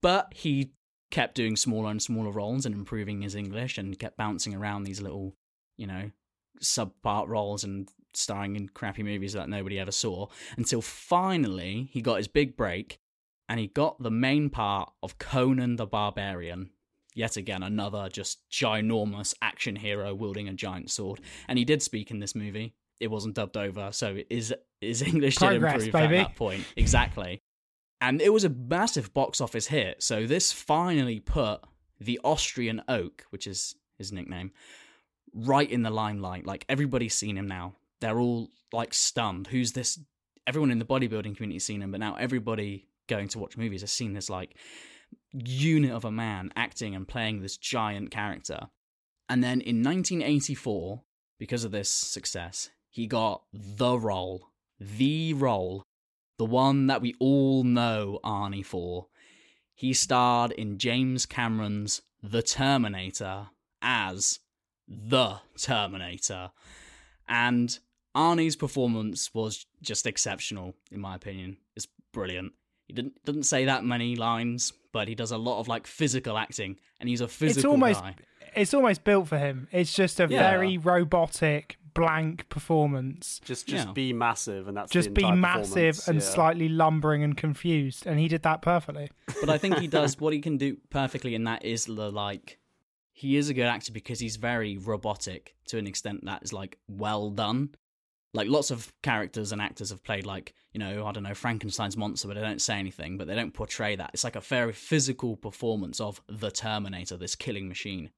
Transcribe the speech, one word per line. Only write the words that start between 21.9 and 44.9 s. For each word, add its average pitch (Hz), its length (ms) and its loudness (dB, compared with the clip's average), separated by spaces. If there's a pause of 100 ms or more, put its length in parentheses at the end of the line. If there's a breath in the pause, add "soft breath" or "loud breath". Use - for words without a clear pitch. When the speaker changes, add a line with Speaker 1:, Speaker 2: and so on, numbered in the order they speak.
Speaker 1:
in 110 80 -8
this 101 160 -6
movie. 107 400 -8 (260)
It 110 100 -2
wasn't 107 240 -4
dubbed 104 220 -4
over, 101 360 -4
so 101 260 -4 (100)
his, 117 260 -2 (260)
his 117 200 -2
English 139 360 4
did 185 100 6
Speaker 2:
Progress, 151 380 4
Speaker 1:
improve 113 80 -2
Speaker 2:
baby. 156 260 6
Speaker 1:
at 196 100 2
that - 80 -12
point. 98 280 -2 (120)
Exactly. 101 640 2 (600)
And 131 180 4
it 190 100 8
was 214 140 6
a 170 60 6
massive 135 640 -2
box - 260 0
office 117 280 -4
hit, 123 340 -2
so 113 240 0
this 156 260 2
finally 151 680 2
put 110 420 0 (380)
the 113 240 -2
Austrian 120 640 0
Oak, 104 420 -2
which - 160 -10
is - 280 -6 (220)
his 98 160 -10
nickname, 92 400 -8 (800 loud breath)
right 135 380 2
in 120 120 0
the 113 80 0
limelight. 104 540 -4
Like, - 240 -8
everybody's 131 460 0
seen 101 240 -4
him 101 100 -6
now. 92 260 -8 (260)
They're 113 180 0
all, 120 320 0 (200)
like, 117 220 -4
stunned. 95 540 0
Who's 123 260 0
this? - 260 -4 (480)
Everyone 139 240 2
in 120 80 2
the 117 60 -2
bodybuilding 110 520 -2
community's 98 280 -6
seen 104 180 -4
him, 98 100 -6
but 95 80 -6
now 107 160 -4
everybody 107 720 -2 (220)
going 101 200 -2
to 113 100 -6
watch 101 180 -10
movies 110 240 -4
has 101 120 -6
seen 110 200 -4
this, 98 160 -8
like, 92 260 -8 (800 loud breath)